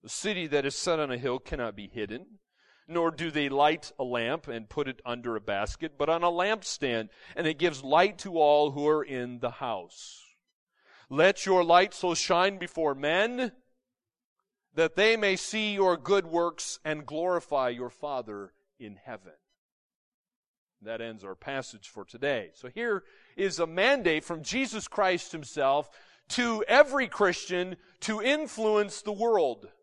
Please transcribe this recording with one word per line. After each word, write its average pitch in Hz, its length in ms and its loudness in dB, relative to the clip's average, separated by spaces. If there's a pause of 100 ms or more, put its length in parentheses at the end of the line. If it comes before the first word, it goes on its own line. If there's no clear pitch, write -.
The 110 60 -20
city 185 380 -4
that 143 180 2
is 139 100 -4
set 165 240 0
on 147 100 -2
a 123 80 -2
hill 127 220 -2
cannot 117 380 -6
be 101 100 -14
hidden, 117 520 -8 (460)
nor 165 260 0
do 160 200 -6
they 147 160 0
light 147 500 2
a 139 60 -4
lamp 123 460 -4
and 113 180 -10
put 139 220 -4
it 127 160 -12
under 120 320 -4
a 104 40 -6
basket, 104 560 -4
but 147 120 0
on 170 120 2
a 175 80 4
lampstand, 170 760 -2 (260)
and 165 140 -2
it 156 100 -2
gives 151 240 0
light 165 380 4
to 180 180 -6
all 147 340 6
who 147 180 -4
are 156 160 2
in 123 340 -8
the 120 120 -2
house. 107 680 -10 (880)
Let 160 380 4
your 185 180 4
light 175 300 6
so 175 220 -2
shine 190 420 2
before 160 380 -2
men 202 560 0 (1200)
that 160 220 2
they 220 200 4
may 202 200 2
see 214 360 -4
your 190 260 4
good 185 280 2
works 170 580 -2
and 151 220 -4
glorify 156 640 -2
your 123 220 -8
Father 107 640 -8 (260)
in 104 160 -16
heaven." 95 400 -18 (1500)
That 113 200 -10
ends 110 220 -12
our 95 120 -12
passage 135 540 -10
for 101 160 -14
today. 120 500 -4
So 127 140 -16
here 214 340 -4 (340)
is 180 220 -2
a 170 80 2
mandate 180 580 2
from 165 160 -8
Jesus 220 460 -4
Christ 185 440 0
himself 147 600 0 (380)
to 233 380 0
every 269 400 6
Christian 180 680 0 (220)
to 214 200 -4
influence 220 840 0
the 214 100 -6
world. 185 560 2 (140)